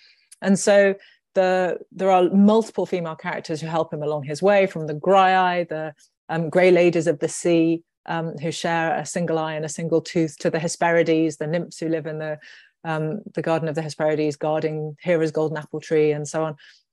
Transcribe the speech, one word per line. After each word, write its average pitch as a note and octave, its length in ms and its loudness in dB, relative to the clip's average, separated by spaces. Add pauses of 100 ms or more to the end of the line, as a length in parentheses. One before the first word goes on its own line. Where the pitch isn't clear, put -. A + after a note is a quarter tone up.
(420)
And G3 160 2
so G3+ 380 6 (400)
the, F#3 420 2 (140)
there F#3+ 180 -2
are F3+ 200 6
multiple G#3 580 4
female E3 280 -4
characters D#3+ 460 -8
who D#3+ 60 -8
help E3 260 -4
him D3+ 80 -6
along D3+ 220 -4
his D3 180 -8
way, G3 240 4
from D#3+ 220 -4
the D3+ 80 -6
Graeae, F#3 720 2
the, D#3 240 -8 (360)
um, E3 200 -4
Grey F3+ 220 6
Ladies E3+ 360 4
of D3+ 120 0
the E3 80 -2
Sea, E3 560 0 (240)
um, E3 300 -6
who D#3+ 140 -6
share E3 460 -2
a D3+ 80 -6
single E3 320 -4
eye D#3 160 -4
and D#3 120 -6
a D#3 40 -6
single E3 320 -2
tooth, D#3+ 360 -2
to E3+ 120 -2
the D#3+ 100 -2
Hesperides, E3 760 0
the D#3 100 -8
nymphs E3+ 300 -6
who D#3+ 120 -6
live D#3+ 180 -4
in D#3 100 -8
the, D#3 220 -8 (460)
um, D#3 340 -4 (160)
the D#3+ 80 -4
Garden E3 240 -2
of D3 80 -4
the D#3+ 60 -4
Hesperides, D3+ 580 -2
guarding D#3 600 -4
Hera's D#3+ 320 0
golden D#3 260 -2
apple D3+ 240 -10
tree, D3+ 300 2
and D3 160 -4
so D#3+ 160 -4
on. D3+ 120 -6 (380)